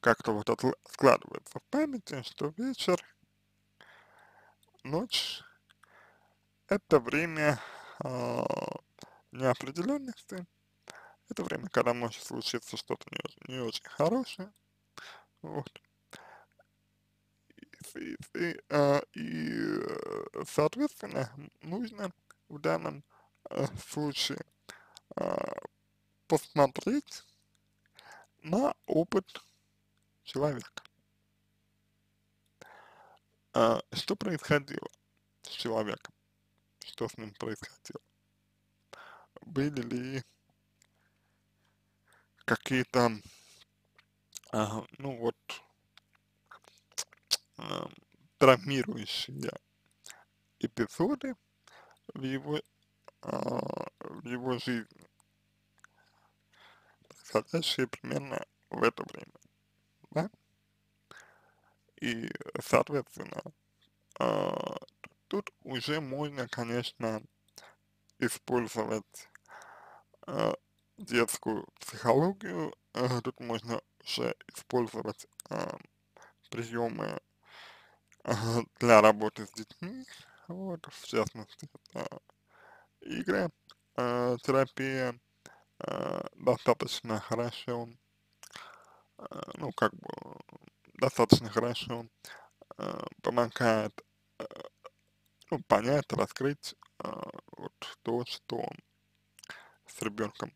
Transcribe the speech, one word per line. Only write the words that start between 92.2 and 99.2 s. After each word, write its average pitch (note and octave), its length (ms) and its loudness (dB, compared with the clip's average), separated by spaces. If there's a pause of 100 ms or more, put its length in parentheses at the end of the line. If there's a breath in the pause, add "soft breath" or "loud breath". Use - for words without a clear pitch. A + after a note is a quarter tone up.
а, - 280 -6 (160)
помогает, A2+ 720 2 (460)
э, - 60 -8 (1080)
ну, D3 180 0
понять, B2 440 6
раскрыть, C3 640 -2 (240)
а, - 320 -8 (260)
вот - 160 -12 (300)
то, A#2+ 240 0
что - 400 -6 (1200 loud breath)